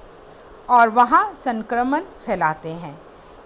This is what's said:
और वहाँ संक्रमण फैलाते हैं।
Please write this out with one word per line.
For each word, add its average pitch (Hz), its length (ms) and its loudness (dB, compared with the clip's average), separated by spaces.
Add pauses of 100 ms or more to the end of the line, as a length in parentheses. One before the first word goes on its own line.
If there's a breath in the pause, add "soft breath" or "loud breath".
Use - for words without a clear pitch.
(680 loud breath)
और 233 200 6
वहाँ 240 340 4 (100)
संक्रमण 247 680 -4 (240)
फैलाते 165 440 -4
हैं। 165 320 -14 (440 loud breath)